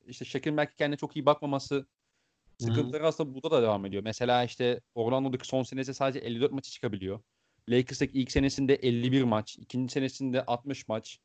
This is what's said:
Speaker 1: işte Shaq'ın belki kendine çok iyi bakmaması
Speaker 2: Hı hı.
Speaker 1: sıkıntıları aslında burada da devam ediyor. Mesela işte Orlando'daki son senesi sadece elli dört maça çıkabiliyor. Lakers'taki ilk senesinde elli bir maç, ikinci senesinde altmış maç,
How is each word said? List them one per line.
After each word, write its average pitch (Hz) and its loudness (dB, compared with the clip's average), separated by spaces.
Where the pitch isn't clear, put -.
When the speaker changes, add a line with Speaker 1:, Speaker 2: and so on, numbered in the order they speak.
Speaker 1:
işte 123 -12
Shaq'ın 147 -2
belki 131 0
kendine 147 0
çok 147 -6
iyi 147 -2
bakmaması 143 2
Speaker 2:
Hı 139 0
hı. - -16
Speaker 1:
sıkıntıları 131 0
aslında 151 0
burada 143 -4
da 139 6
devam 104 2
ediyor. 98 -4
Mesela 123 2
işte 120 0
Orlando'daki 127 0
son 131 0
senesi 131 -6
sadece 135 -2
elli 117 -6
dört 147 2
maça 135 -6
çıkabiliyor. 95 -6
Lakers'taki 127 2
ilk 123 0
senesinde 139 4
elli 123 2
bir 135 6
maç, 110 0
ikinci 123 -4
senesinde 131 -2
altmış 123 -4
maç, 110 -6